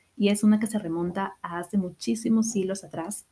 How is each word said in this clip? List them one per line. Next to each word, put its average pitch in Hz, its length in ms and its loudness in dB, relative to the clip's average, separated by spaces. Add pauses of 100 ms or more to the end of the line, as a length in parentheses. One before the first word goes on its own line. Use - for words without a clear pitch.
(180)
y 202 120 4
es 208 140 0
una 214 160 6
que 220 80 -2
se 214 120 -2
remonta 175 640 -4
a 175 180 -8
hace 180 180 -2
muchísimos 220 760 0
siglos 190 320 -2
atrás 170 480 -10